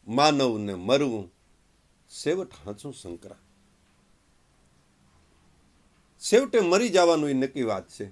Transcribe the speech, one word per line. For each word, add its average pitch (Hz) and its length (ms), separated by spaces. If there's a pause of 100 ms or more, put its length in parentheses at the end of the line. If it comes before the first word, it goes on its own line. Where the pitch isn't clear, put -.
માનવને 120 680
મરવું, 110 560 (800)
સેવટ 170 420
હાચું 104 400
શંકરા. 87 480 (2750)
છેવટે 247 380
મરી 196 280
જવાનું 170 420
એ 135 40
નક્કી 131 280
વાત 101 260
છે. - 240